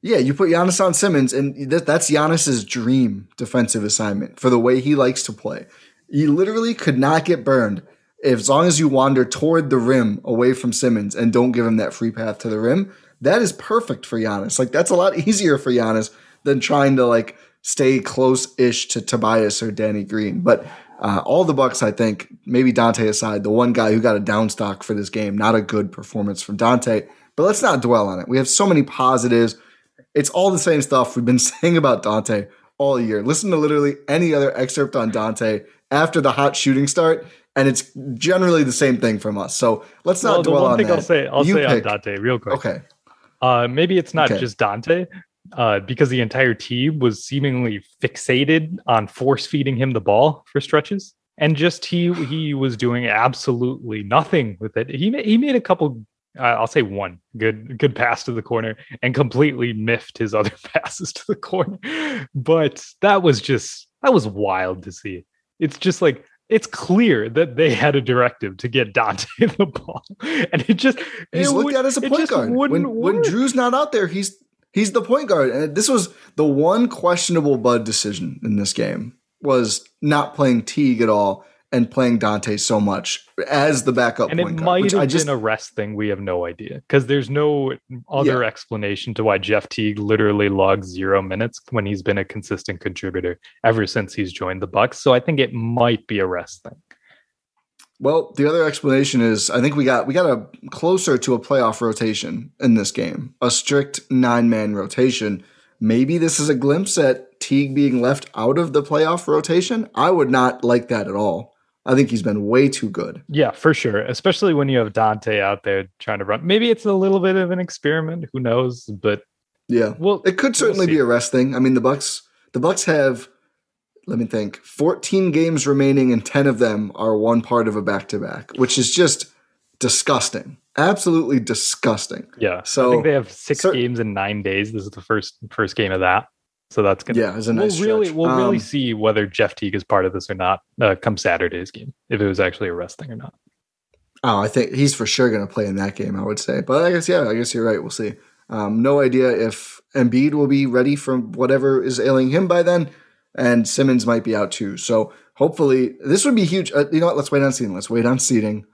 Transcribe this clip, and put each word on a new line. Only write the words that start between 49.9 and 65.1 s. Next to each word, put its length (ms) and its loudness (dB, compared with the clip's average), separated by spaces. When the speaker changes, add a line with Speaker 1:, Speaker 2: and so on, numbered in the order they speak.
Speaker 2:
the 80 -2
ball 520 2
for 80 -2
stretches. 540 -4
And 180 2
just 300 -2
he, 260 0
he 280 -4
was 220 -2
doing 320 -2
absolutely 920 -2
nothing 580 0
with 160 -8
it. 140 -4
He 200 -4
ma-, 120 -4
he 160 2
made 180 0
a 40 2
couple, 420 -2
uh, 40 -8
I'll 240 2
say 160 0
one 360 -6
good, 400 -4
good 180 0
pass 280 -2
to 80 -8
the 100 -6
corner 340 -6
and 120 -2
completely 580 0
miffed 460 -4
his 160 -4
other 180 -2
<laughs> 20 -20
passes 400 -6
to 120 -16
the 100 -4
corner. 420 -6
But 500 0
that 220 2
was 180 2
just, 480 -6
that 100 4
was 160 4
wild 560 -4
to 80 -16
see. 320 -14